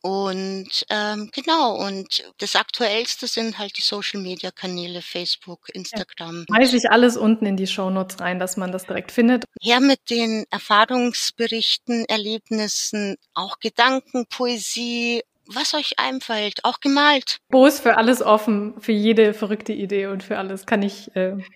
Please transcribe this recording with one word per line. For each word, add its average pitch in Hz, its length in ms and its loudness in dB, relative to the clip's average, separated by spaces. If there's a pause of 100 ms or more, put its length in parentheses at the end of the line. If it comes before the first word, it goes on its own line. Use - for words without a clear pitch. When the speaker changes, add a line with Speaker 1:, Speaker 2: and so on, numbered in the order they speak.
Speaker 1:
Und, 190 880 -4
ähm, 208 440 -4
genau, 285 420 0
und 190 480 -4 (140)
das - 180 -4
Aktuellste 226 720 -2
sind 226 300 -4
halt 208 200 -10
die - 40 -6
Social-Media-Kanäle, 180 1200 -6
Facebook, - 720 -8
Instagram. 170 760 -10
Speaker 2:
Ja, 214 60 0
schmeiß 247 180 6
ich 240 180 2
alles 240 260 6
unten 220 280 2
in 196 100 0
die 190 120 -2
Shownotes 190 520 -4
rein, 180 180 -2
dass 185 200 -4
man 185 140 -4
das 185 140 -8
direkt - 260 -8
findet. 240 340 4 (160)
Speaker 1:
Her 240 180 4
mit 269 300 4
den 226 420 0
Erfahrungsberichten, 226 1500 0
Erlebnissen, 214 1120 -4 (180)
auch 185 260 -6
Gedanken, 247 680 0
Poesie, 240 960 -4 (320)
was 285 180 -2
euch 294 240 -4
einfällt, 240 680 -4
auch 247 160 -2
gemalt. 285 600 2 (100)
Speaker 2:
Bo 262 160 8
ist 285 160 4
für 233 160 4
alles 233 240 4
offen, 214 580 2
für - 120 -2
jede 214 420 4
verrückte 214 400 -4
Idee 196 340 -4
und 196 160 -6
für - 140 -6
alles 190 280 -8
kann 208 160 2
ich, - 340 -4
äh, 185 220 -2 (180)